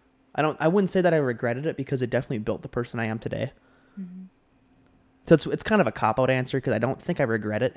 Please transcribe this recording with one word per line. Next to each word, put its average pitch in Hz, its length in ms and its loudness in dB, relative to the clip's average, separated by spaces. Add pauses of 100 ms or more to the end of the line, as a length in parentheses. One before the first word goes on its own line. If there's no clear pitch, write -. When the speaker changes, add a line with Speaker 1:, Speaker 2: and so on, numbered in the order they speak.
(360)
Speaker 1:
I 143 60 0
don't, 151 180 0
I 156 80 2
wouldn't 185 220 4
say 196 120 2
that 175 120 4
I 160 40 4
regretted 123 480 0
it 160 120 -4
because 135 240 -2
it 120 80 -2
definitely 123 300 -2
built 107 240 -4
the - 40 -10
person 120 320 -6
I 113 60 -2
am 110 140 -4
today. 113 340 -6 (460)
Speaker 2:
Mm-hmm. 185 240 -14 (1040)
Speaker 1:
So 165 80 8
it's, 151 100 4
it's 151 180 -4
kind 214 160 2
of 147 80 4
a 107 40 -4
cop-out 113 380 0
answer 131 300 0
'cause 127 140 0
I 107 60 0
don't 131 220 -2
think - 200 -2
I - 20 4
regret 107 400 0
it - 140 2